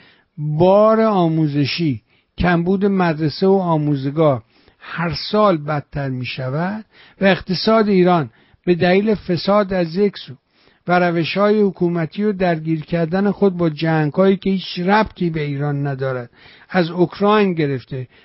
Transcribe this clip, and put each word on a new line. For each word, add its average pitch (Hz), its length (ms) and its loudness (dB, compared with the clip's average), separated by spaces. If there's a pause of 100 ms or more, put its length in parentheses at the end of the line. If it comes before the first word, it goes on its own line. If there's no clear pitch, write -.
(380)
بار 185 600 4
آموزشی، 160 1040 0 (360)
کمبود 180 480 0
مدرسه 170 600 0
و 190 60 6
آموزگار 147 920 0 (360)
هر 170 360 -8 (160)
سال 208 260 2
بدتر 147 520 -6
می 127 180 -6
شود 160 580 -6 (360)
و 190 40 0
اقتصاد 202 640 2
ایران 180 420 2 (340)
به 180 100 2
دلیل 190 400 2
فساد 196 580 -2
از 175 240 -2
یک 202 220 0
سو - 160 -18 (540)
و 180 100 4
روش‌های 180 640 0
حکومتی 175 640 -2
و 214 80 0
درگیر 160 480 -2
کردن 175 500 -2
خود 196 260 0
با 170 140 0
جنگ‌هایی 160 640 0
که 190 140 -4
هیچ 185 280 -4
ربطی 180 520 0
به 160 100 -4
ایران 143 460 -4
ندارد، 131 440 -6 (400)
از 175 200 0
اوکراین 196 640 2
گرفته 139 540 -6 (160)